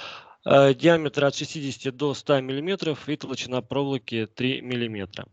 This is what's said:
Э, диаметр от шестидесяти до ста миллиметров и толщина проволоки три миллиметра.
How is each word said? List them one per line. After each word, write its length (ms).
Э, 240
диаметр 520
от 100
шестидесяти 560
до 220
ста 260
миллиметров 720
и 80
толщина 440
проволоки 680
три 340
миллиметра. 720